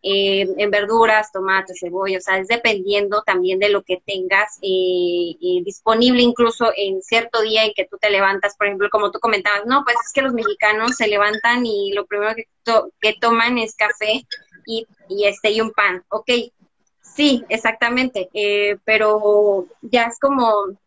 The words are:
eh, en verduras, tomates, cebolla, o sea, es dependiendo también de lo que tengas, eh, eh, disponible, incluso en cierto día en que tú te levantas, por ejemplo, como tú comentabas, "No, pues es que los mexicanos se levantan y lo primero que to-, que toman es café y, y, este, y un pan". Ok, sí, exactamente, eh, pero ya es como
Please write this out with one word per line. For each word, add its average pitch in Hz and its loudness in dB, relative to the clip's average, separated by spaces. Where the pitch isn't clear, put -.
eh, 196 0
en 208 0
verduras, 214 2
tomates, 190 -4
cebolla, 190 -4
o 185 -6
sea, 190 0
es 190 -6
dependiendo 202 0
también 185 0
de 208 2
lo 202 0
que 180 -6
tengas, 196 -2
eh, 180 0
eh, 180 0
disponible, 233 2
incluso 240 2
en 190 -4
cierto 233 0
día 220 2
en 214 -4
que 185 -4
tú 196 -18
te 214 2
levantas, 196 0
por 202 0
ejemplo, 196 -2
como 208 0
tú 208 -10
comentabas, 208 -2
"No, 285 2
pues 240 0
es - -14
que 277 0
los 262 -2
mexicanos 220 -2
se 226 0
levantan 214 0
y 202 -2
lo 202 -4
primero 208 -2
que 226 -14
to-, 226 0
que 214 0
toman 233 2
es 220 -6
café 214 -2
y, 226 -8
y, 202 -2
este, 202 0
y 220 0
un 220 -2
pan". 190 0
Ok, 220 -6
sí, 277 0
exactamente, 233 -2
eh, 202 0
pero 208 2
ya 233 0
es 240 -10
como 262 2